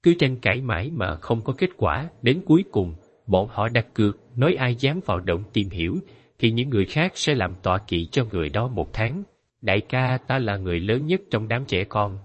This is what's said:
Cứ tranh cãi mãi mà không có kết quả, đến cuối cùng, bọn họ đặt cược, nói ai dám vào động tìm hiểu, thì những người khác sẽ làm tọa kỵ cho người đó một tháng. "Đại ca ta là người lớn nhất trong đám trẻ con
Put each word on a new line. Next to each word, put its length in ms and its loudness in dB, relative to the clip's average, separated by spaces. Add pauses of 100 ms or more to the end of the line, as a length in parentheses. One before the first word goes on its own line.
Cứ 160 8
tranh 180 2
cãi 240 0
mãi 300 -4
mà 260 -2
không 240 -2
có 120 -4
kết 240 0
quả, 320 0 (140)
đến 240 2
cuối 260 6
cùng, 220 0 (320)
bọn 240 2
họ 180 -2
đặt 260 0
cược, 220 2 (200)
nói 180 4
ai 200 0
dám 320 0
vào 140 0
động 220 -2 (100)
tìm 180 0
hiểu, 260 -2 (420)
thì 120 4
những 200 -2
người 140 2
khác 300 -2
sẽ 200 0
làm 280 -2
tọa 160 2
kỵ 280 -2
cho 260 0
người 160 -2
đó 200 -2
một 240 -4
tháng. 300 -4 (400)
"Đại 180 2
ca 460 -2
ta 120 -2
là 180 -2
người 240 -2
lớn 260 0
nhất 140 0 (100)
trong 180 -2
đám 160 -2
trẻ 200 -2
con 400 -2